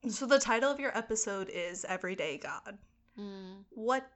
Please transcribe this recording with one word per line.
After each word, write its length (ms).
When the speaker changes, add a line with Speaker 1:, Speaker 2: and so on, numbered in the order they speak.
Speaker 1:
so 160
the 140
title 320
of 80
your 180
episode 520
is 360
Everyday 520
God. 400
Speaker 2:
Mm. 520
Speaker 1:
What 460